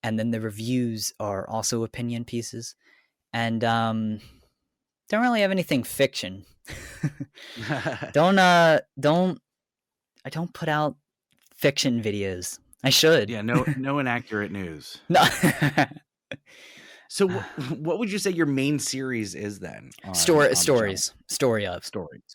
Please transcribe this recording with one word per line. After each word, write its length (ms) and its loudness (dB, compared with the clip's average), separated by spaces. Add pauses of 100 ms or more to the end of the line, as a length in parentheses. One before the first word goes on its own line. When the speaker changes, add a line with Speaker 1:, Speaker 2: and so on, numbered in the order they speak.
Speaker 1:
And 160 -2
then 120 0
the 100 -2
reviews 800 -4
are 280 -4
also 360 -2
opinion 400 -6
pieces. 500 -10 (600)
And, 280 -2
um, 580 0 (880)
don't 140 0
really 200 2
have 80 2
anything 340 0
fiction. 640 -4 (200)
<laughs> 1000 -10
Speaker 2:
<laughs> 440 -6
Speaker 1:
Don't, 260 6
uh, 420 6 (180)
don't, 400 2 (840)
I 60 -10
don't 240 -8
put 140 -6
out 280 0 (580)
fiction 480 0
videos. 560 -4 (240)
I 80 4
should. 380 6
Speaker 2:
Yeah, 140 -6
no, 280 2
Speaker 1:
<laughs> 60 -2
Speaker 2:
no 220 -2
inaccurate 520 -2
news. 480 -10 (100)
Speaker 1:
No. 140 6 (200)
<laughs> 440 2 (1300)
Speaker 2:
So 160 2
wh-, 440 -6
<laughs> 80 -6
what 180 -2
would 120 -2
you 80 -4
say 120 -2
your 160 2
main 320 0
series 560 -4
is 240 -8
then 320 -14 (140)
on, 100 -10
Speaker 1:
Stor-, 300 4
Speaker 2:
on 60 6
the 60 2
Speaker 1:
stories. 520 2
Speaker 2:
channel? 100 -14 (100)
Speaker 1:
Story 380 0
of. 180 -8
Speaker 2:
Stories. 380 -12 (120)